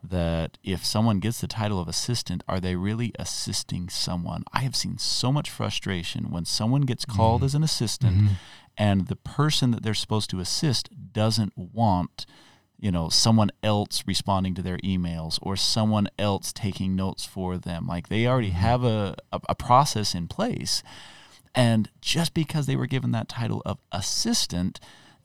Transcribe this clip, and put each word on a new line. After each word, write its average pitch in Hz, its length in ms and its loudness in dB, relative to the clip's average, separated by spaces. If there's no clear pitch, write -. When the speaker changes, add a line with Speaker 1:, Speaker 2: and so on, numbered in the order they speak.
Speaker 1:
that 85 600 -2
if 95 220 -4
someone 107 340 2
gets 107 220 -2
the 90 60 -4
title 104 320 -2
of 82 80 -4
assistant, - 600 -4
are 92 120 -2
they 90 160 0
really 104 420 -2
assisting - 720 -6
someone? 85 540 -4
I - 60 0
have 127 160 -2
seen 92 240 -2
so - 320 0
much 147 180 0
frustration 87 800 -4
when 85 160 -4
someone 123 360 2
gets 123 240 0
called 113 360 4
Speaker 2:
Mm. 135 40 2
Speaker 1:
as 139 100 0
an 151 80 2
assistant 110 540 2
Speaker 2:
Mm-hmm. 101 160 6
Speaker 1:
and 98 300 4
the - 80 -4
person 143 560 2
that 110 120 -2
they're 110 120 0
supposed - 360 0
to 92 100 -2
assist - 480 0
doesn't 107 440 2
want, 92 680 0
you 104 120 0
know, 85 180 0
someone 110 400 6
else 104 420 0
responding 95 480 0
to 90 80 -6
their 90 160 -4
emails 85 640 -2
or 95 160 -2
someone 107 500 2
else 98 340 0
taking 95 420 -2
notes 95 300 -2
for 90 320 -4
them. 87 300 -6
Like, 87 200 -6
they 110 200 2
already 123 220 2
Speaker 2:
Mm-hmm. 85 100 0
Speaker 1:
have 120 240 4
a, 110 320 0
a, 101 160 -4
a - 60 0
process - 580 4
in 165 140 -4
place. - 560 -2
And 113 340 4
just - 340 0
because 151 320 0
they 135 80 0
were 127 100 0
given 123 260 0
that 113 160 -2
title 110 380 -4
of - 140 -4
assistant, - 880 -2